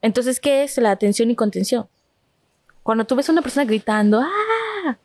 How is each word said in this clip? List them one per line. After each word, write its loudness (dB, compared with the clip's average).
Entonces, 0
¿qué 2
es -2
la 4
atención 0
y 0
contención? -2
Cuando 0
tú -2
ves 0
a 2
una 4
persona -2
gritando, 2
¡Ah! -4